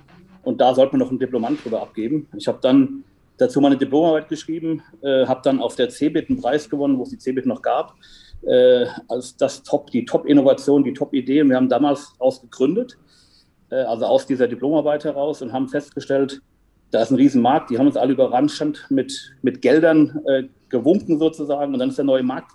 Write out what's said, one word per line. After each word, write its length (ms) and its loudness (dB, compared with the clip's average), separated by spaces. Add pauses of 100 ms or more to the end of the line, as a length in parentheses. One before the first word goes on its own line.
(440)
Und 160 -6
da 160 4
sollte 220 4
man 20 2
noch 120 -2
ein 80 -4
Diplomant 440 -4
drüber 180 -4
abgeben.“ 540 -6
Ich 140 -6
habe 120 -6
dann 440 2 (320)
dazu 240 2
meine 160 4
Diplomarbeit 500 0
geschrieben, 540 -8 (220)
äh, 220 2
habe 160 -2
dann 200 0
auf 160 -6
der 100 0
cebit 420 -4
einen 120 -2
Preis 280 -2
gewonnen, 280 0
wo 60 -6
es 80 -12
die 60 -14
cebit 280 -6
noch 160 -4
gab, 340 -4 (500)
äh, 400 6 (220)
als 300 -8
das 260 -2
Top, 280 -4
die 120 -2
Top-Innovation, 800 2
die 100 -2
Top-Idee. 480 -2
Und 80 4
wir 60 4
haben 140 2
damals 480 0
daraus 240 -2
gegründet, 560 -4 (720)
äh, 60 -8
also 300 -2
aus 200 2
dieser 240 0
Diplomarbeit 560 -2
heraus 360 -6
und 120 -10
haben 160 -4
festgestellt, 720 -4 (500)
da 100 0
ist 100 -2
ein 40 4
Riesenmarkt, 540 2
die 80 -2
haben 100 2
uns 80 0
alle 160 0
überrannt, 400 0
stand 380 -6
mit, 520 -4
mit 200 -2
Geldern, 640 4
äh, 180 0 (240)
gewunken 500 0
sozusagen 560 -2
und 60 -4
dann 100 -2
ist 80 -6
der 80 -2
neue 180 2
Markt 320 -6